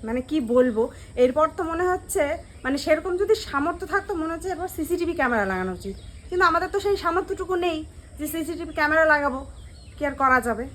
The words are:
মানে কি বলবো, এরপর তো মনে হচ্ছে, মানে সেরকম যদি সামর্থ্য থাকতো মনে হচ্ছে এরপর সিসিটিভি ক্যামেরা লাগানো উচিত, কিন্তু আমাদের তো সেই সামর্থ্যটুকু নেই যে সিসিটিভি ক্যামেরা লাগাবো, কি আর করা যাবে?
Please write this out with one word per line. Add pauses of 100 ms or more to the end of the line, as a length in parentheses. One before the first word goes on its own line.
মানে (100)
কি (160)
বলবো, (400)
এরপর (100)
তো (100)
মনে
হচ্ছে, (400)
মানে
সেরকম
যদি (140)
সামর্থ্য
থাকতো (100)
মনে
হচ্ছে
এরপর
সিসিটিভি
ক্যামেরা
লাগানো
উচিত, (340)
কিন্তু
আমাদের
তো
সেই
সামর্থ্যটুকু (100)
নেই (420)
যে (100)
সিসিটিভি
ক্যামেরা
লাগাবো, (560)
কি
আর
করা
যাবে?